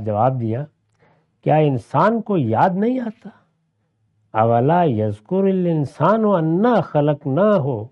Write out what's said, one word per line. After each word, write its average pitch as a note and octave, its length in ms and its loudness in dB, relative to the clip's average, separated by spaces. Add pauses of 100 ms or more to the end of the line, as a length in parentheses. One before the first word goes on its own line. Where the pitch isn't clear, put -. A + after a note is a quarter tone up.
جواب A#2 340 0
دیا، A#2 240 -4 (800)
کیا C#3+ 120 2
انسان D#3 640 0
کو G3+ 160 -4
یاد C3 380 0
نہیں A#3+ 260 -2
آتا؟ A3 280 -12 (1120)
اولا A#2 460 2
یذکر G#2+ 520 -2
الانسان F#3 880 0
انا G3 560 2
خلقناہ D3+ 840 0 (260)